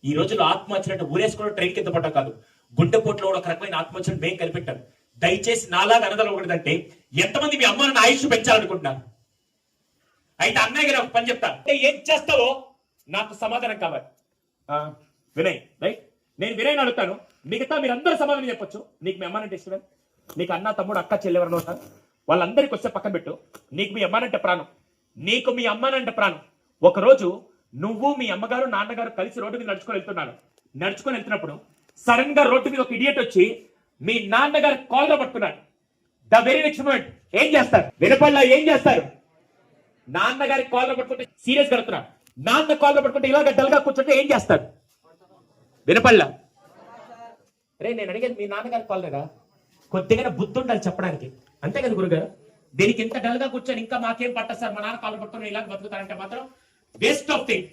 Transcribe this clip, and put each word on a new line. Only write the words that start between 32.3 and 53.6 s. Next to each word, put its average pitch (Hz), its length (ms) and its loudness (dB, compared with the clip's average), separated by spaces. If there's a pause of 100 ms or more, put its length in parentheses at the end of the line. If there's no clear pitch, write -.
గా 285 120 6
రోడ్డు 254 220 2
మీద 269 120 -4
ఒక 247 140 -8
ఇడియట్ 277 260 0
వచ్చి 190 200 4 (560)
మీ 190 140 -4 (200)
నాన్నగారి 285 440 4 (140)
కాలర్ 285 300 4
పట్టుకున్నాడు. 214 360 -6 (760)
The 226 160 10
very 302 180 4
next 277 180 -2
moment 269 220 0 (340)
ఏం 302 160 4
చేస్తారు? 240 300 4 (160)
వినపడలా, 285 400 6 (140)
ఏం 302 140 4
చేస్తారు? 254 340 4 (1120)
నాన్నగారి 262 460 0 (100)
కాలర్ 254 240 2
పట్టుకుంటే 254 260 -6 (220)
సీరియస్ 277 240 4
గా 254 60 4
అడుగుతున్నా, 190 260 -4 (460)
నాన్న 302 260 4 (100)
కాలర్ 285 200 6
పట్టుకుంటే 269 280 0
ఇలాగ 285 260 6
డల్ 269 160 4
గా 285 120 8
కూర్చుంటే 269 340 2
ఏం 277 140 0
చేస్తారు? 185 300 2 (1200)
వినపడలా? 220 400 8 (1600)
రే, 220 140 -4
నేను 196 160 -8
అడిగేది 240 260 -4
మీ 202 140 -6
నాన్నగారి 226 380 -6
కాలరేగా, 156 300 -6 (720)
కొద్దిగా 240 460 0
బుద్ధి 220 220 -2
ఉండాలి 240 260 -2
చెప్పడానికి, 160 420 -6 (360)
అంతే - 200 -4
కదా 226 140 0
గురుగారు? 165 300 0 (500)
దీనికి 226 260 2
ఇంత 226 120 -6 (100)
డల్ 240 160 -2
గా 269 100 -4
కూర్చొని 247 320 -6